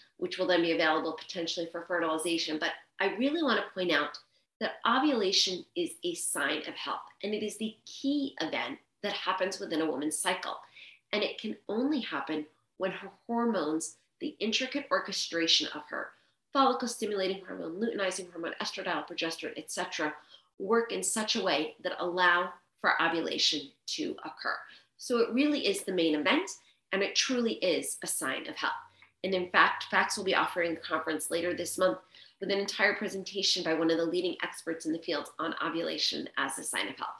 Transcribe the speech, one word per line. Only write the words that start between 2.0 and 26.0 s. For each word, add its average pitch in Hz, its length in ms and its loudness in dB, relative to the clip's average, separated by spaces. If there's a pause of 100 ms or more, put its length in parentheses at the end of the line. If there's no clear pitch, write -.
But 160 140 -2 (260)
I 190 180 2
really 285 260 2
want 240 160 4
to - 160 -6
point 180 180 2
out 147 240 2 (440)
that - 160 -2 (100)
ovulation 220 800 4 (100)
is 175 200 -2 (100)
a 175 100 -2
sign 147 440 -2 (100)
of 156 60 -10
health, - 280 -6 (200)
and 208 120 -2
it 214 80 -2
is 208 140 -4
the 220 280 -4
key 277 560 -2
event 277 380 -4 (240)
that 202 100 -2
happens 185 460 -2
within 170 240 -2
a 160 80 2
woman's 147 260 -2
cycle. - 400 -2 (560)
And 208 100 2
it - 160 -2
can 214 180 -6 (120)
only 254 320 2
happen 156 460 -4 (320)
when 185 140 0
her 190 180 -10 (160)
hormones, 196 720 0 (240)
the - 180 -6
intricate 262 540 -2
orchestration 170 800 2
of 147 140 -8
her - 220 -6 (420)
follicle 254 340 4
stimulating 190 580 -2
hormone, 180 360 -8
luteinizing 196 500 -2
hormone, 165 300 -6
estradiol, 190 480 -2
progesterone, 160 480 -4
et - 160 -10
cetera, 160 420 -2 (460)
work 226 320 2
in 190 100 -2
such 214 320 0
a 220 80 0
way 156 400 2
that 180 160 -2
allow 180 540 4 (280)
for - 220 4
ovulation 165 720 2 (140)
to - 280 -4 (100)
occur. - 320 -6 (400)
So - 220 -2
it 226 160 2
really 277 320 4
is 196 160 0
the 190 100 -4
main 165 220 4